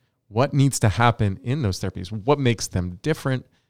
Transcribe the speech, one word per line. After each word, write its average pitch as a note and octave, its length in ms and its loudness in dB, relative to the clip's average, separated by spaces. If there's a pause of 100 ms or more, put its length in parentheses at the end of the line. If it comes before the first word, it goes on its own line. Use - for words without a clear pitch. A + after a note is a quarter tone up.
(280)
what C#3 260 0
needs C#3 260 2
to A2+ 80 4
happen A2+ 540 2
in C3+ 200 -4
those F#2+ 180 -2
therapies? F#2 300 -6
What A2 280 0
makes A#2+ 300 0
them F2+ 340 -4
different C#3 440 -2 (240)